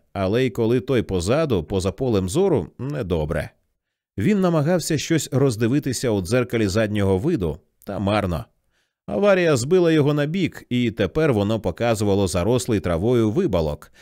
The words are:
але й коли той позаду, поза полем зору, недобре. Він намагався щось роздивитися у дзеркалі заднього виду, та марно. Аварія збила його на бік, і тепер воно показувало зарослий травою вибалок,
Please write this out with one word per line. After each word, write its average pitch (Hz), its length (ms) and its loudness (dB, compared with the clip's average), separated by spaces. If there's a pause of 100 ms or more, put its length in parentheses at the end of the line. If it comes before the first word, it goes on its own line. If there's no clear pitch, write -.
(120)
але 101 340 0
й 120 40 -2
коли 120 300 0
той 123 220 0
позаду, 101 640 0
поза 95 280 -2
полем 104 360 -2
зору, 156 380 0 (120)
недобре. 87 720 -4 (680)
Він 190 220 2
намагався 165 580 0
щось - 340 -2
роздивитися 127 760 0
у 101 120 0
дзеркалі 117 460 0
заднього 101 500 0
виду, 98 400 -2 (260)
та 196 140 -8
марно. 101 460 -2 (600)
Аварія 185 500 2
збила 165 360 2
його 147 220 4
на 147 120 0
бік, 165 420 -4
і 123 220 0
тепер 139 420 0
воно 104 280 0
показувало 101 680 0
зарослий 101 520 0
травою 107 500 2
вибалок, 85 720 -2